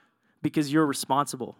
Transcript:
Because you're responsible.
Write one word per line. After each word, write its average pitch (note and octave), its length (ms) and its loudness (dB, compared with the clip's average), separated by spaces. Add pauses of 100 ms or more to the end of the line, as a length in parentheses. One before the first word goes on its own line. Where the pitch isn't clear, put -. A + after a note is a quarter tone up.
(420)
Because C#3+ 320 0
you're D#3 120 6
responsible. C3+ 760 -2